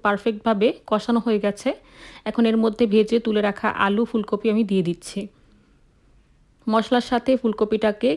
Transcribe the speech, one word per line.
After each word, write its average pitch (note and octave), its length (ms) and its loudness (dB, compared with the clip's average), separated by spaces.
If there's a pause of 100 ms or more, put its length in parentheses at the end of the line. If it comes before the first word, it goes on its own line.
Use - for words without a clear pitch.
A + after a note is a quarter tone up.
পারফেক্টভাবে G#3 680 0 (180)
কষানো A3 340 0
হয়ে A3 180 0
গেছে। G3+ 320 -4 (540)
এখন G#3+ 220 -2
এর A3 100 2
মধ্যে A3 300 2
ভেজে G#3+ 340 2
তুলে G#3+ 220 0
রাখা G3+ 340 -2
আলু, G3+ 280 0
ফুলকপি G#3+ 460 -4
আমি G#3+ 140 2
দিয়ে F#3+ 180 0
দিচ্ছি। F3 380 -8 (1500)
মশলার A3+ 440 2
সাথে B3 260 0
ফুলকপিটাকে G#3+ 800 0